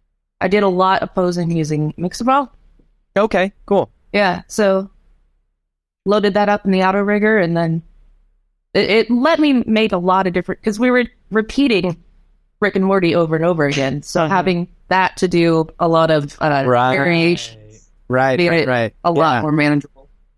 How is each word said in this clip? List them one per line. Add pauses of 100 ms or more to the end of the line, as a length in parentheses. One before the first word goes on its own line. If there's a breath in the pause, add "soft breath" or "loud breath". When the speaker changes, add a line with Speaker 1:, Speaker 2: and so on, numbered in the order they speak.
(400)
Speaker 1:
I
did
a
lot
of
posing
using
Mixable. (640)
Speaker 2:
Okay, (140)
cool. (240)
Speaker 1:
Yeah,
so (1160)
loaded
that
up
in
the
auto
rigger,
and
then (920)
it,
it
let
me
make
a
lot
of
different,
'cause
we
were (260)
repeating (640)
Rick
and
Morty
over
and
over
again.
So
Speaker 2:
Mm-hmm.
Speaker 1:
having (200)
that
to
do (100)
a
lot
of,
uh,
Speaker 2:
Right.
Speaker 1:
variations (200)
Speaker 2:
Right,
Speaker 1:
made
Speaker 2:
right,
Speaker 1:
it
Speaker 2:
right. (100)
Speaker 1:
a
lot
Speaker 2:
Yeah.
Speaker 1:
more
manageable. (300)